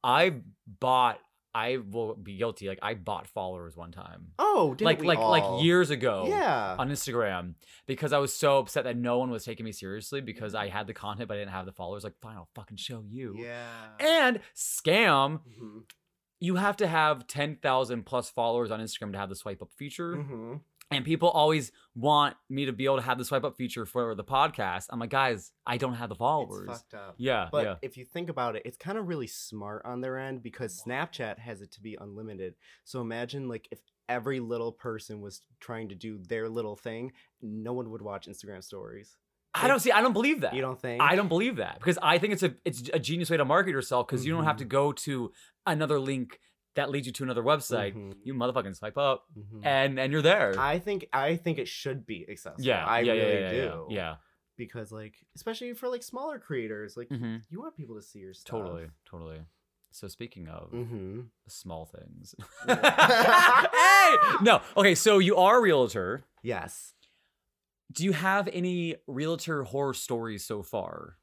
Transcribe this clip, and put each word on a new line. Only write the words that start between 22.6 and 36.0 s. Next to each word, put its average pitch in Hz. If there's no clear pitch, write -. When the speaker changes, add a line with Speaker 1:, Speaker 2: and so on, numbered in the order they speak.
Speaker 1:
to 131
be 123
able 135
to 123
have 127
the 123
swipe 135
up 131
feature 120
for 117
the 101
podcast. 131
I'm 120
like, 117
"Guys, 127
I 120
don't 127
have 120
the 101
followers." 120
Speaker 2:
It's 117
fucked -
up. 98
Speaker 1:
Yeah, 131
Speaker 2:
But 147
Speaker 1:
yeah. 95
Speaker 2:
if 131
you 127
think 170
about 123
it, -
it's 123
kinda 202
really 160
smart 104
on 123
their 131
end 135
because 113
Speaker 1:
Why? 120
Speaker 2:
Snapchat 131
has 113
it 98
to -
be 107
unlimited. 101
So 127
imagine, 120
like, 113
if -
every 123
little 117
person 107
was 101
trying 113
to 98
do 107